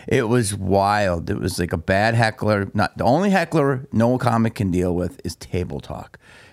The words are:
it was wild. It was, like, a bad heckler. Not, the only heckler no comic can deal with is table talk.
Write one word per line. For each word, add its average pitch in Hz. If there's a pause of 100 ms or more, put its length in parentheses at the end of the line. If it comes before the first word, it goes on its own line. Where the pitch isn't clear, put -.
it 123
was 113
wild. 98
It -
was, 90
like, 87
a 90
bad 101
heckler. 107
Not, 101
the 87
only 170
heckler 143
no 117
comic 113
can 95
deal 90
with 90
is 90
table 85
talk. - (340)